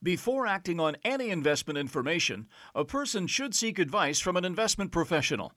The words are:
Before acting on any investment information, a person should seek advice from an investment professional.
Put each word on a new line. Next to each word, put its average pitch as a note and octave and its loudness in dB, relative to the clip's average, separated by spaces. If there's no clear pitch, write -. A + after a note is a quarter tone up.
Before A#3 0
acting F#3+ -2
on D#3 2
any B3+ 0
investment D3 2
information, C3+ -2
a D3 0
person C4+ -2
should C4+ -2
seek A3+ 0
advice D3+ 2
from F3+ 0
an F3+ 0
investment G3 0
professional. C#3 0